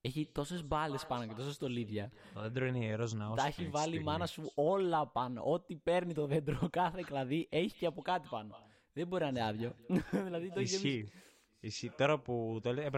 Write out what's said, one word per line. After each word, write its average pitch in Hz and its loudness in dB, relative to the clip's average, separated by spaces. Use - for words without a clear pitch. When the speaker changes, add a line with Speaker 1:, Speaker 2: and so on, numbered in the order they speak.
Speaker 1:
έχει 151 -2
τόσες 165 -4
μπάλες 147 -2
πάνω 120 -2
και 110 -8
τόσα 135 -6
στολίδια. 117 -2
Speaker 2:
Το 101 -8
δέντρο 123 0
είναι 127 0
ιερός 110 0
ναός 107 -2
Speaker 1:
Τα 131 2
Speaker 2:
αυτή 147 -2
Speaker 1:
έχει 156 -4
Speaker 2:
τη 143 -2
Speaker 1:
βάλει 151 2
η - 0
Speaker 2:
στιγμή. 160 -2
Speaker 1:
μάνα 165 0
σου - -8
όλα 165 4
πάνω. 123 -2
Ό,τι 156 0
παίρνει 175 2
το 147 2
δέντρο, 147 2
<laughs> - -2
κάθε 175 2
κλαδί 139 0
έχει 175 2
και 180 0
από 165 -2
κάτι 180 0
πάνω. 107 -8
Δεν 165 -2
μπορεί 175 0
να 151 4
είναι 123 2
άδειο. 110 0
<laughs> 190 0
Δηλαδή, 175 -4
το 196 0
έχει 185 2
Speaker 2:
Ισχύει. 190 2
Speaker 1:
γεμίσει. 113 0
Speaker 2:
Ισχύει. 113 -6
Τώρα 143 4
που 113 0
το 120 0
λέει, 143 -2
έπρεπε 139 -2